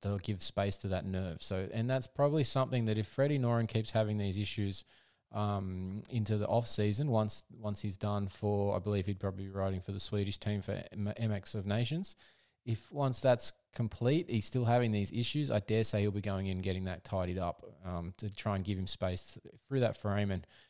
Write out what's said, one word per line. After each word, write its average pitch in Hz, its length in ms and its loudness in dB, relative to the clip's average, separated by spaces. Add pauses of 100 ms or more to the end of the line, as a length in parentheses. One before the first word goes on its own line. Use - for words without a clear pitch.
They'll 101 160 -2
give 95 260 -4
space 101 360 0
to 98 100 -4
that 92 160 0
nerve. 92 360 -4
So, 95 320 -4
and 113 160 -2
that's 131 180 0
probably 147 360 2
something 127 420 2
that 110 120 2
if 107 100 0
Freddie 143 320 2
Noren 117 300 2
keeps 110 200 0
having 107 280 2
these 98 200 0
issues, 101 460 -2 (480)
um, 95 760 -2
into 107 280 0
the 104 80 0
off 117 220 2
season, 107 420 2
once, 107 340 2 (140)
once 107 240 -4
he's 98 160 -4
done 101 300 0
for, 101 480 0
I 95 40 0
believe 101 260 0
he'd 98 140 -2
probably 98 260 -4
be 95 40 -10
riding 95 320 0
for 98 120 -6
the 101 60 -4
Swedish 101 380 -2
team 104 240 -2
for 95 300 -4
M-, 104 240 -2
M 113 160 0
X 101 240 -4
of 101 100 -4
Nations. 120 500 0 (500)
If 113 260 -4
once 135 280 0
that's 123 340 4 (200)
complete, 120 560 2
he's 110 160 2
still 123 200 0
having 120 260 4
these 101 200 2
issues, 135 380 0
I 110 100 4
dare 107 260 2
say 104 160 2
he'll 104 100 4
be 101 100 -2
going 95 260 -2
in 95 100 0
and 92 60 -2
getting 92 200 0
that 92 220 -6
tidied 92 340 0
up, 85 260 -4 (200)
um, 87 320 -4
to 107 180 -6
try 101 220 -2
and 92 60 -2
give 98 140 0
him 92 100 -2
space - 500 -4 (300)
through 135 120 0
that 117 160 2
foramen 101 500 0 (240)